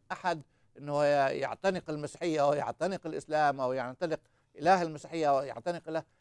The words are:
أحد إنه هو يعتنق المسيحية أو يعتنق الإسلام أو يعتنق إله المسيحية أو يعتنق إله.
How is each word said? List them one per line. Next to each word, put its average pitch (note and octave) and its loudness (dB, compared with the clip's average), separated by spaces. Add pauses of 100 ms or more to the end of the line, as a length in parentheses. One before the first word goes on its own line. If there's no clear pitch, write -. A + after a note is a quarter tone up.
(120)
أحد F3 -2 (360)
إنه D3 -6
هو D3 4 (280)
يعتنق D3 -2
المسيحية D3+ -2
أو C#3+ 6
يعتنق E3 -2
الإسلام D3 0
أو B2+ 0
يعتنق C3 -4 (360)
إله F3 4
المسيحية D#3 -2
أو C#3 4
يعتنق D#3+ -8
إله. D#3+ -4 (180)